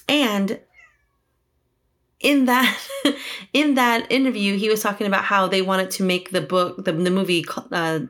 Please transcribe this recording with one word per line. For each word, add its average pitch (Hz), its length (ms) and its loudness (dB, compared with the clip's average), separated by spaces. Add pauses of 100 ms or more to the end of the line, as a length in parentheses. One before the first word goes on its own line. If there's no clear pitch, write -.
And 220 500 0 (1600)
in 277 260 4
that, 254 320 2 (260)
<laughs> - 480 -6
in 285 220 2
that 240 360 2
interview, 208 460 0
he 214 140 0
was 214 100 0
talking 208 260 -4
about 196 180 0
how 196 220 2
they 190 160 2
wanted 190 300 0
to - 100 -4
make 180 280 0
the 180 100 0
book, 180 440 0
the, 185 80 0
the 175 180 0
movie, 180 340 0 (280)
uh, 160 380 -2